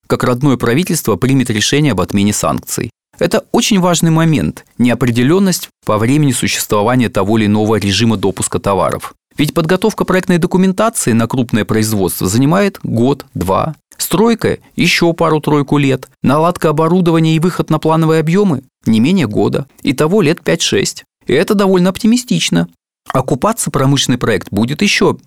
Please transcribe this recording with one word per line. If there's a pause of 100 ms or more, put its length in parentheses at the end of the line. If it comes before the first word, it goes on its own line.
как
родное
правительство
примет
решение
об
отмене
санкций. (280)
Это
очень
важный
момент – (120)
неопределённость (140)
по
времени
существования
того
или
иного
режима
допуска
товаров. (220)
Ведь
подготовка
проектной
документации
на
крупное
производство
занимает
год-два, (220)
стройка – (180)
ещё
пару-тройку
лет, (140)
наладка
оборудования
и
выход
на
плановые
объёмы – (240)
не
менее
года. (160)
Итого
лет
пять-шесть. (240)
И
это
довольно
оптимистично. (440)
Окупаться
промышленный
проект
будет
ещё